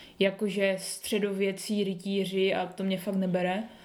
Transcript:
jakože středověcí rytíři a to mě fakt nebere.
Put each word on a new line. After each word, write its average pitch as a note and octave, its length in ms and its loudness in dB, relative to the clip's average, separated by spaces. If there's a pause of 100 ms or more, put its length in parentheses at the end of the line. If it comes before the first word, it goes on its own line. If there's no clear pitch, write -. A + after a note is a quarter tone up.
(200)
jakože G3 600 2
středověcí G3 1040 -2
rytíři F#3+ 680 0
a F#3 120 0
to F3 180 -6
mě F#3+ 140 0
fakt G3 180 -4
nebere. F#3 480 2 (220)